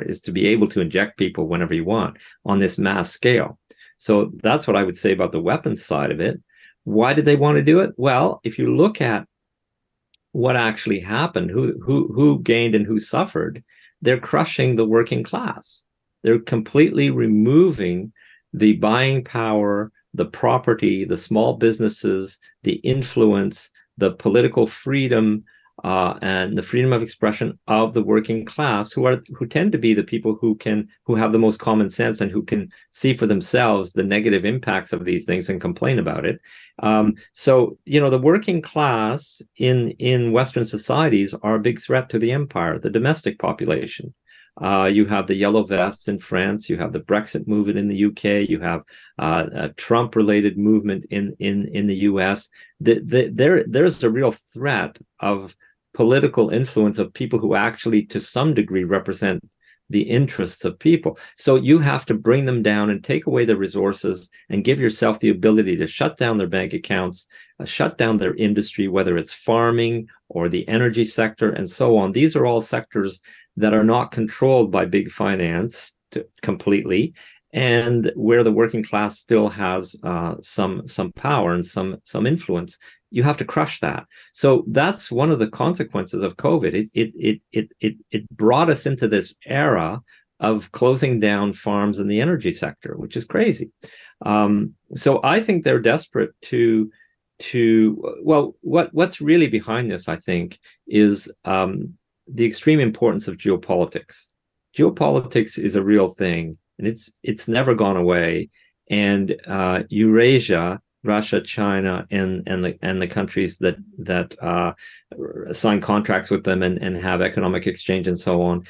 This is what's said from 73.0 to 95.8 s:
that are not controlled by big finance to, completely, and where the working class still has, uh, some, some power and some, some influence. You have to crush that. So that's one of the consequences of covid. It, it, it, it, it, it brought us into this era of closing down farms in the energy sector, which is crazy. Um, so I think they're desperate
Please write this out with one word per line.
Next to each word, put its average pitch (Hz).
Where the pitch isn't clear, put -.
that 107
are 107
not 117
controlled 117
by 92
big 92
finance 95
to, -
completely, 101
and 120
where 113
the 113
working 110
class 104
still 107
has, 92
uh, 85
some, 95
some 92
power 120
and 87
some, 95
some 104
influence. 95
You 120
have 147
to -
crush -
that. -
So 131
that's 143
one 139
of 143
the 107
consequences 127
of 92
covid. 143
It, 107
it, 117
it, 110
it, 107
it, 107
it 107
brought 131
us 143
into 135
this 104
era 123
of 107
closing 127
down 104
farms 101
in 101
the 104
energy 139
sector, -
which -
is -
crazy. -
Um, 104
so -
I 165
think 202
they're 127
desperate 113